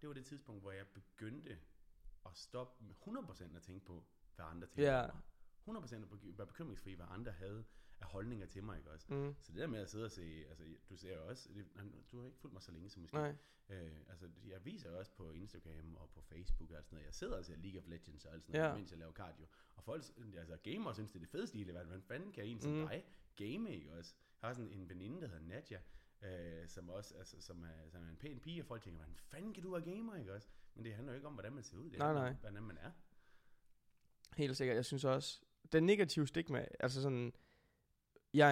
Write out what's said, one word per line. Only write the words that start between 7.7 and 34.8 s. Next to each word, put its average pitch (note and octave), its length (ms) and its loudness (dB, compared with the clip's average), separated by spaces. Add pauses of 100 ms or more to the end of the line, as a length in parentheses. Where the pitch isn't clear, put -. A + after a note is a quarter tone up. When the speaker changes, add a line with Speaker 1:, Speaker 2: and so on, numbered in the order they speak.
Speaker 1:
af F2+ 60 -6
holdninger G#2 380 -2
til F#2+ 180 -6
mig, G2+ 140 -4
ikke D2+ 140 -8
også? D#2+ 220 -6
Speaker 2:
Mm. C#3+ 280 2
Speaker 1:
Så - 100 -14
det F2 100 -4
der E3 60 2
med A2 120 0
at F#2 100 -2
sidde G#2+ 160 -2
og G#2 60 -2
se, D#2+ 380 -6
altså, E2 140 -12 (260)
du F#2+ 80 -8
ser F#2 180 -6
jo D#2+ 120 -6
også, - 280 -8
det, G2+ 100 -6 (100)
han, G2+ 180 -8 (180)
du B2 80 -10
har B2 60 -8
ikke - 140 -14
fulgt D3 140 -12
mig F#2+ 80 -10
så - 100 -14
længe, E2+ 180 -10
så F#2 100 -12
måske. E2+ 180 -8
Speaker 2:
Nej. D3 180 4 (340)
Speaker 1:
Øh, F2 220 -6 (180)
altså, F2+ 180 -12 (200)
jeg F#2+ 180 -12
viser D#3+ 260 -8
jo F2 60 -4
også F#2+ 140 -6
på E2 200 -8
Instagram D#2+ 640 -8
og D#2 140 -12
på - 120 -14
Facebook E2 500 4
og D#2 60 -8
alt D2+ 80 -10
sådan E2 100 -12
noget. D2 100 -10
Jeg D2+ 80 -8
sidder F#3 240 -2
og E2+ 80 -4
ser E2+ 120 -8
League F#2 240 -6
of E2+ 60 -14
Legends E2 380 -10
og D#2+ 80 -12
alt D#2+ 120 -10
sådan D3+ 160 2
noget, D#3 100 6
Speaker 2:
Ja. G2+ 60 -2
Speaker 1:
mens F#2 140 -6
jeg E2 80 -10
laver E2 140 -10
cardio. D#2+ 320 -10 (300)
Og - 80 -14
folk, C#3+ 200 -4 (340)
altså, E2 260 -8
gamere D#3+ 300 -2
synes, G#2 180 -4
det - 40 -18
er F2 40 -8
det E2 100 -10
fedeste F#3+ 260 -2
i G#2+ 40 -2
hele F2+ 140 -4
verden. F2 140 -6
Hvordan F#2 160 -8
fanden F3 280 -6
kan G#2 140 -6
en A2+ 160 -4
som D3 100 2
Speaker 2:
Mm. D#3 160 2
Speaker 1:
dig D3+ 180 -2 (300)
game, E3 400 -2
ikke D2 180 -8
også? F#2 220 -10 (260)
Jeg A2 60 -2
har B2 60 0
sådan A#2+ 180 -4
en F#2+ 180 -6
veninde, G2+ 320 -4
der D3 60 -4
hedder D#2+ 200 -8
Nadja, G#2 320 -6 (440)
øh, E2+ 440 -6
som F2 220 -8
også, F#2+ 280 -6
altså, F#2 240 -12
som E2+ 220 -8
er, D#2+ 260 -10
som E2+ 140 -10
er E2 60 -8
en E2 80 -8
pæn C#3 220 -6
pige, E3 220 -6
og - 40 -6
folk A2+ 180 -6
tænker, E2+ 160 -8
"Hvordan D#2 180 -8
fanden G3 360 -6
kan F#3 100 -6
du F#3 80 -2
være F3 100 2
gamer?" G#3 340 -2
ikke G2+ 180 -4
også? G#2 140 -8 (280)
Men A2+ 100 -6
det A2+ 80 -2
handler B2 200 -4
jo - 20 -2
ikke C#3 120 -6
om, D3 60 -4
hvordan A2 200 -4
man C3+ 100 -6
ser - 140 -8
ud. D3 120 -6
Det - 100 -6
Speaker 2:
Nej, D3 80 8
Speaker 1:
handler D3+ 180 8
om, B2+ 60 4
Speaker 2:
nej. C3+ 100 -2
Speaker 1:
hvordan G#2 220 -4
man F#2+ 140 -4
er. C3 140 -6 (1500)
Speaker 2:
Helt C3+ 200 6
sikkert. B2+ 180 6
Jeg A#2+ 100 6